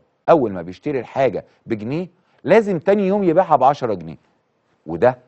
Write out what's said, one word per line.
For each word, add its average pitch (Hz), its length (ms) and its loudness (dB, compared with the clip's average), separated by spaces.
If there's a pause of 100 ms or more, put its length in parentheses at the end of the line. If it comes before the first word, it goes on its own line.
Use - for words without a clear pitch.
(300)
أول 139 220 2
ما 92 100 -8
بيشتري 90 380 -8
الحاجة 113 460 -2 (200)
بجنيه 127 420 -6 (360)
لازم 196 360 2
تاني 202 280 0
يوم 202 160 0
يبيعها 170 320 2
بعشرة 127 380 2
جنيه، 82 240 -10 (680)
وده 85 320 0 (100)